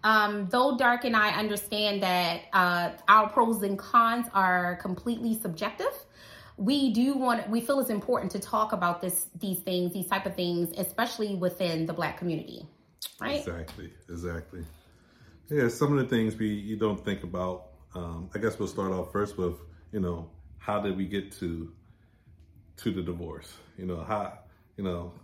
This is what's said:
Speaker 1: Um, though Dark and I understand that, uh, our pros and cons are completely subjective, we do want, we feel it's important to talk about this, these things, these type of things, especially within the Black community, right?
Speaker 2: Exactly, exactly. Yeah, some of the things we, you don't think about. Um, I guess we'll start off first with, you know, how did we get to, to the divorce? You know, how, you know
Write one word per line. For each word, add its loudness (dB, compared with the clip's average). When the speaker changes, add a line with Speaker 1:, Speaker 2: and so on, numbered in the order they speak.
Speaker 1:
Um, 4
though 4
Dark 4
and 0
I 6
understand 0
that, 2
uh, 4
our 8
pros 4
and -2
cons 4
are 4
completely -2
subjective, -4
we 2
do 4
want, 0
we 2
feel 2
it's 0
important 0
to -4
talk 0
about 0
this, -2
these -4
things, 0
these -4
type 0
of -4
things, -2
especially -4
within 0
the -4
Black -4
community, -6
right? -2
Speaker 2:
Exactly, -10
exactly. -8
Yeah, 4
some 2
of 4
the 2
things 2
we, 0
you -4
don't 0
think -2
about. -6
Um, -8
I -4
guess 0
we'll -2
start -2
off -4
first -2
with, 0
you -2
know, -4
how -2
did -2
we -2
get -4
to, -6
to -2
the -4
divorce? -8
You -8
know, -4
how, -4
you -8
know -6